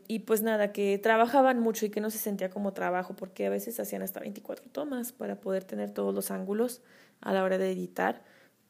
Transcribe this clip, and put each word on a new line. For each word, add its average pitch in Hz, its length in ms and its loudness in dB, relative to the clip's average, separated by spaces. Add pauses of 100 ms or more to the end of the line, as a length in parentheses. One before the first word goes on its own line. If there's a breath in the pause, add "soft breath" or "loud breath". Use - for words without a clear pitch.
y 220 120 -2
pues 220 220 2
nada, 214 320 2
que 202 240 2
trabajaban 240 640 6
mucho 226 260 2
y 208 40 -2
que 208 120 -4
no 214 80 -2
se 214 80 -6
sentía 196 320 -2
como 202 240 -4
trabajo, 180 420 -2
porque 190 300 -6
a 196 40 0
veces 202 300 -2
hacían 202 220 -6
hasta 190 180 -6
veinticuatro - 520 -10
tomas 269 420 -6
para 202 260 -8
poder 190 240 -2
tener 208 280 -6
todos 202 220 0
los 196 180 -4
ángulos 202 500 -2 (400 soft breath)
a 202 120 0
la 190 100 4
hora 190 140 2
de 190 140 2
editar, 185 520 -2 (460 soft breath)